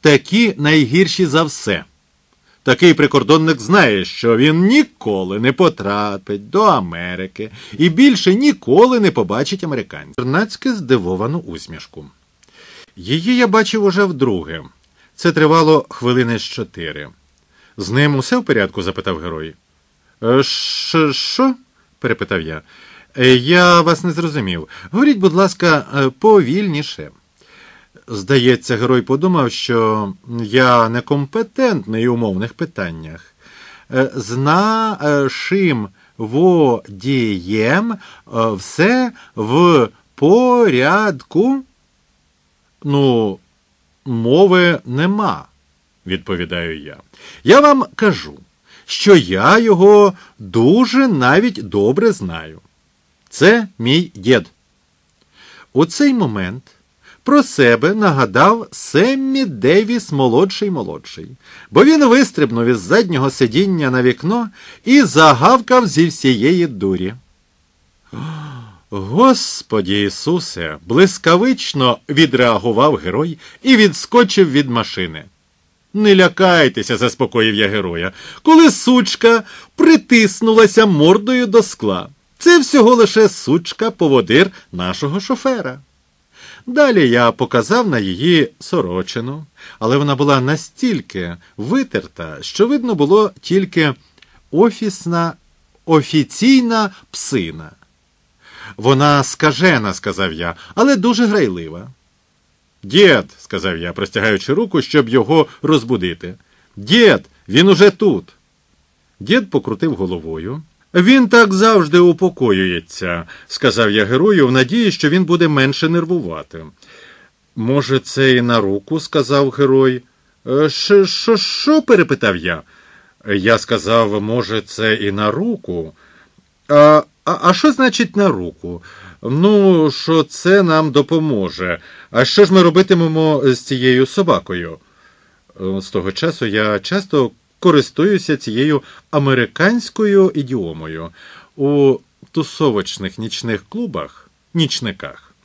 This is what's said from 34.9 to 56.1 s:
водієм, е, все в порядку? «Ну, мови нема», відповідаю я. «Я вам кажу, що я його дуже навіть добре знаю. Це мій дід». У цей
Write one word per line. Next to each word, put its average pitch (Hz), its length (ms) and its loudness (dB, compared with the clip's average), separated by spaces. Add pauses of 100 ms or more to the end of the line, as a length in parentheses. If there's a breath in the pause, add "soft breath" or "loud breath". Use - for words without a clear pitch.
водієм, 120 1800 -2
е, 196 40 -10 (540 loud breath)
все 226 600 -2 (240 loud breath)
в 131 520 2 (280 soft breath)
порядку? 208 1500 0 (1200)
«Ну, 123 560 0 (640)
мови 170 800 2
нема», 147 600 -4 (600)
відповідаю 85 760 -8
я. 73 160 -20 (460 loud breath)
«Я 208 160 6
вам 285 260 4 (100)
кажу, 120 380 -2 (520 soft breath)
що - 300 4
я 117 440 2
його 202 540 4 (260 loud breath)
дуже 196 680 2
навіть 185 600 0
добре 202 440 0
знаю. 80 480 -10 (720)
Це 208 380 2 (120)
мій 147 360 0
дід». 104 320 0 (1300 soft breath)
У 147 120 2
цей 277 280 0